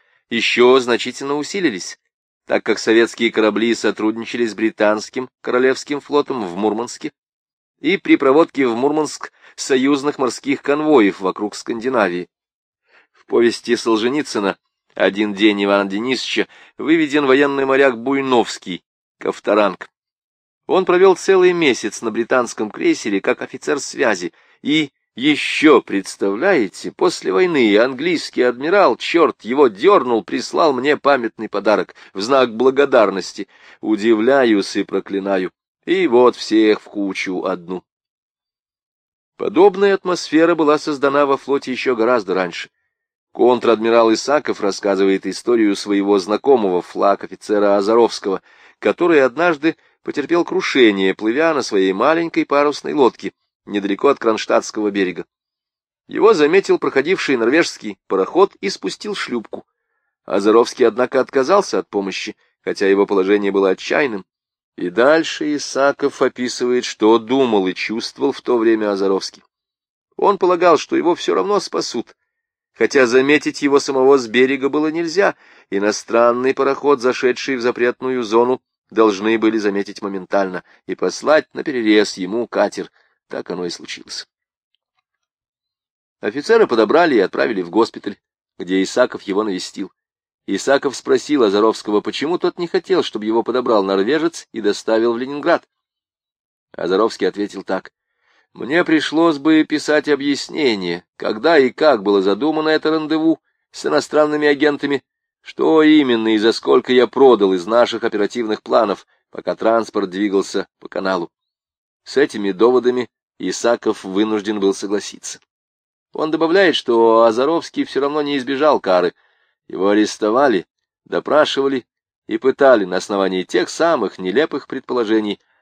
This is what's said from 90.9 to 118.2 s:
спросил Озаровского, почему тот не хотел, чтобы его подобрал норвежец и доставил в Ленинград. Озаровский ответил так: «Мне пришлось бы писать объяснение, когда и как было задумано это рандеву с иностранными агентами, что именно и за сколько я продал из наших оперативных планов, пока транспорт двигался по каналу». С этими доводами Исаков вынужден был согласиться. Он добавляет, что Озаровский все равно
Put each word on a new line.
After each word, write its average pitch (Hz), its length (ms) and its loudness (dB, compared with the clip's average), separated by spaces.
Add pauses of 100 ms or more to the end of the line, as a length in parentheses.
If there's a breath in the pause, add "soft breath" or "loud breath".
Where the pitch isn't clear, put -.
спросил 131 480 0
Озаровского, 104 580 0
почему 147 380 -4
тот 175 180 -4
не 175 80 -8
хотел, 175 380 -2
чтобы 107 220 -8
его 113 180 0
подобрал 117 400 0
норвежец 113 680 -2
и 110 100 -10
доставил 110 520 0
в 113 60 -6
Ленинград. 143 500 -2 (1000)
Озаровский 95 560 -2
ответил 98 360 -6
так: - 300 -8 (600)
«Мне 156 300 -2
пришлось 160 540 0
бы 156 260 2
писать 151 460 -2
объяснение, 127 960 -2 (120)
когда 123 420 0
и 131 100 4
как 135 320 2
было 101 220 2
задумано 151 460 0
это 156 200 0
рандеву 156 500 0 (300)
с - 160 -10
иностранными 151 640 0
агентами, 143 560 0 (380)
что 156 420 2
именно 123 500 4
и 107 60 2
за 110 120 2
сколько 131 400 0
я 123 140 4
продал 110 480 4
из 87 140 -4
наших 113 360 0
оперативных 107 600 -4
планов, 113 420 -2 (240)
пока - 260 -8
транспорт 110 540 -2
двигался 98 580 -2 (120)
по - 100 -18
каналу». 92 420 -4 (720)
С - 140 -10
этими 107 340 0
доводами 120 560 2 (300)
Исаков - 640 -2
вынужден 104 560 -2
был 98 140 0
согласиться. - 640 -8 (720)
Он 156 200 -6
добавляет, 165 440 2
что 113 480 4
Озаровский 139 640 0
все 135 160 -4
равно 147 220 -2